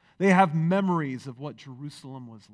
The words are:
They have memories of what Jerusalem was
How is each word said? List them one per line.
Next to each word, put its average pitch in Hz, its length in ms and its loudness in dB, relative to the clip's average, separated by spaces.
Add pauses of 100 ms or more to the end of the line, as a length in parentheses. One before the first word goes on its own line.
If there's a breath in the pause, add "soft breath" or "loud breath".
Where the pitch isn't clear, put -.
(180 soft breath)
They 196 120 4
have 180 260 6
memories 160 720 0
of 123 120 -12
what 139 180 -12
Jerusalem 131 720 -16
was 113 260 -20